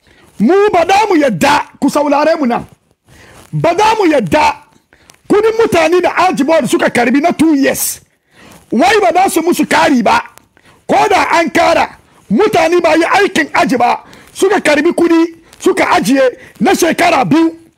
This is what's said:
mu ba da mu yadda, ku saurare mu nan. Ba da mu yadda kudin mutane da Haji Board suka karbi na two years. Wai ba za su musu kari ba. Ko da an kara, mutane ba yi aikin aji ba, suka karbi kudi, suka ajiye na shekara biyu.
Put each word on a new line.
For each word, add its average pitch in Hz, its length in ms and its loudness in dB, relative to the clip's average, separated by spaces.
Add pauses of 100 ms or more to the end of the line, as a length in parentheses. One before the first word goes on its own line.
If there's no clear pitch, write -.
(380)
mu 254 160 2 (180)
ba 339 120 2
da 392 240 0
mu 370 80 0
yadda, 277 480 0 (160)
ku 277 100 0
saurare 294 480 0
mu 277 80 -4
nan. 233 180 -4 (880)
Ba 277 220 0
da 427 240 2
mu 403 80 0
yadda 294 500 0 (720)
kudin 427 300 2
mutane 349 420 0
da 339 100 0
Haji 311 340 0
Board 302 240 0
suka 339 220 -2
karbi 247 300 0
na 349 120 0
two 311 220 2
years. - 460 -4 (720)
Wai 381 280 2
ba 349 120 2
za 381 160 2
su 330 140 -2
musu 330 260 -2
kari 294 340 0
ba. 226 200 0 (640)
Ko 339 100 0 (120)
da 359 180 0 (120)
an 330 120 -2
kara, 320 380 0 (420)
mutane 349 520 0
ba 311 140 0
yi 330 80 2
aikin 359 480 -2
aji 269 240 0
ba, 240 280 -2 (280)
suka 381 280 -2
karbi 302 320 0
kudi, 339 420 0 (240)
suka - 320 -2
ajiye 277 480 0 (220)
na 370 140 2
shekara 330 500 0
biyu. 330 320 0 (220)